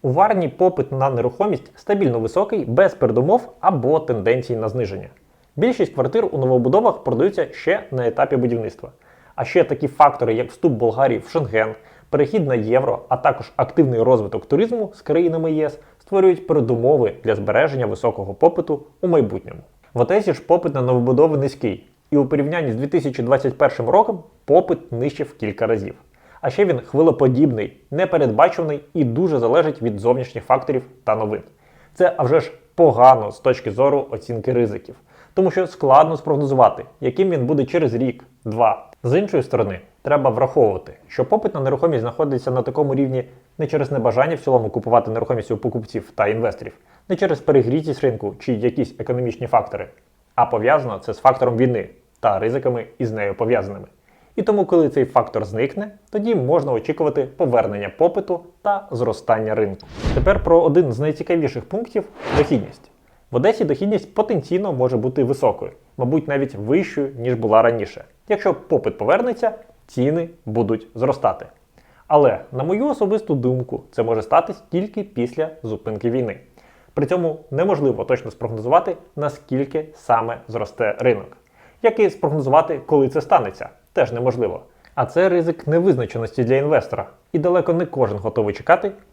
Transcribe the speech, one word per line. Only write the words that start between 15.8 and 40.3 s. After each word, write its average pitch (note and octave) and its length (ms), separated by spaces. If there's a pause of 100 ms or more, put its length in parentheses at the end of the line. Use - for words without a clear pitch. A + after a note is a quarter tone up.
створюють F#3+ 480
передумови B2 680 (100)
для G#2+ 120
збереження A#2 500
високого G2+ 480
попиту D#3 500 (180)
у F#3 60
майбутньому. C#3+ 520 (340)
В A#2+ 80
Одесі F#3 320
ж - 80
попит E3+ 320
на C3+ 80
новобудови B2+ 560
низький, C3 500 (240)
і D3 60
у C#3 80
порівнянні D3+ 460
з A2 40
дві C3 120
тисячі C#3 360
двадцять C3 340
першим B2+ 320
роком G3+ 340 (220)
попит F3 460
нижче C#3 320
в - 100
кілька G#2+ 340
разів. G2+ 280 (460)
А C#3+ 80
ще G3+ 160
він D#3 140
хвилеподібний, C3 1000 (140)
непередбачуваний D3+ 920 (100)
і D#3+ 100
дуже C#3 360
залежить C#3+ 420
від G#2+ 180
зовнішніх A#2+ 440
факторів C3 420 (180)
та A2 120
новин. G#2+ 260 (520)
Це, - 240
а D3 60
вже C#3+ 160
ж, - 120 (240)
погано B2 560
з - 80
точки B2 320
зору C3+ 380
оцінки A#2 440
ризиків, A#2 420 (380)
тому F#3 180
що F#3 160
складно D3+ 500
спрогнозувати, C3+ 680 (160)
яким C3 280
він C#3+ 160
буде C#3+ 200
через D#3 280
рік, A#2+ 300 (220)
два. A2 420 (160)
З C3 160
іншої G3 240
сторони, G2 360 (220)
треба C#3 280
враховувати, A2+ 640 (140)